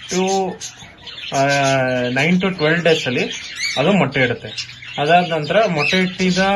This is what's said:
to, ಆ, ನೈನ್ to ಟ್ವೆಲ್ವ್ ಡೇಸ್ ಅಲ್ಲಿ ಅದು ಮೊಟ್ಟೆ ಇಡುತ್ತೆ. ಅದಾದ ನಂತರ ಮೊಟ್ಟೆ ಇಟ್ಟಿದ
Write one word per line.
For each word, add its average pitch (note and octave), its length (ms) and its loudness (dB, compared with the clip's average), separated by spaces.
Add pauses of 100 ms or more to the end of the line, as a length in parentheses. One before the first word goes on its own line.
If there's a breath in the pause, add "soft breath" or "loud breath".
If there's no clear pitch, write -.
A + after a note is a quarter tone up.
(140)
to, F#3+ 380 0 (840)
ಆ, C#3 100 4 (640)
ನೈನ್ D#3+ 320 2
to F#3+ 120 0
ಟ್ವೆಲ್ವ್ D#3+ 300 0
ಡೇಸ್ D#3+ 240 2
ಅಲ್ಲಿ D#3+ 220 -2 (480)
ಅದು D#3 140 4
ಮೊಟ್ಟೆ C#3+ 280 2
ಇಡುತ್ತೆ. - 600 -4 (160)
ಅದಾದ D#3+ 340 4
ನಂತರ E3 340 2
ಮೊಟ್ಟೆ F3 340 0
ಇಟ್ಟಿದ F#3 380 0 (180)